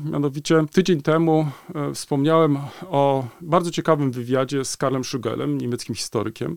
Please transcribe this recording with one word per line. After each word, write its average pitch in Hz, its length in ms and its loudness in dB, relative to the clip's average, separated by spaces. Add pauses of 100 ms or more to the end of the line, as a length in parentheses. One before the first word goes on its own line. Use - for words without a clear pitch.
(120)
mianowicie 151 600 0
tydzień 180 300 4
temu, 156 460 4 (280)
e, 143 180 -4
wspomniałem 147 640 2 (320)
o 139 380 2 (140)
bardzo 170 300 0
ciekawym 147 400 2
wywiadzie 127 540 -2
z - 120 -6
Karlem 131 260 0
Szugelem, 123 540 -4
niemieckim 120 380 -4
historykiem. 123 600 -4